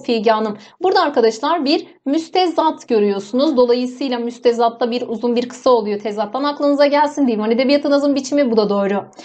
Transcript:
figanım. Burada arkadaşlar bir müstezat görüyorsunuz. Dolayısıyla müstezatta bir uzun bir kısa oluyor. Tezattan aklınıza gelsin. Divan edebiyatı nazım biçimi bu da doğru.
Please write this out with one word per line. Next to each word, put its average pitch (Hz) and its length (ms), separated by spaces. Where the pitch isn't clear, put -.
figanım. 220 520
Burada 370 200
arkadaşlar 285 600
bir 302 220
müstezat 320 840
görüyorsunuz. 226 680
Dolayısıyla 247 640
müstezatta 233 720
bir 247 180
uzun 233 280
bir 247 120
kısa - 220
oluyor. 208 300
Tezattan 214 440
aklınıza 285 420
gelsin. 285 420
Divan 214 220
edebiyatı 285 400
nazım 285 240
biçimi 277 360
bu 220 60
da 214 120
doğru. 202 360